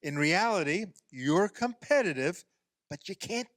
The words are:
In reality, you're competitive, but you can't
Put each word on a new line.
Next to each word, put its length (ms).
In 140
reality, 680
you're 380
competitive, 960
but 180
you 80
can't 400